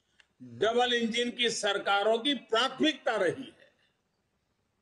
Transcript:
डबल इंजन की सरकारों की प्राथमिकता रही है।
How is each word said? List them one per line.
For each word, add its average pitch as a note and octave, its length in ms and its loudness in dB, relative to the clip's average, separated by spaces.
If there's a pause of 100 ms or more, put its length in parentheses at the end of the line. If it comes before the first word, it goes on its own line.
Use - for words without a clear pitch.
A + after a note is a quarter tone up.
(420)
डबल A3 520 0
इंजन A#3+ 380 0
की A#3+ 180 -2
सरकारों G3+ 680 0
की C#4+ 140 -2 (120)
प्राथमिकता B3+ 720 0
रही D3+ 260 0
है। A2 100 -16 (1300)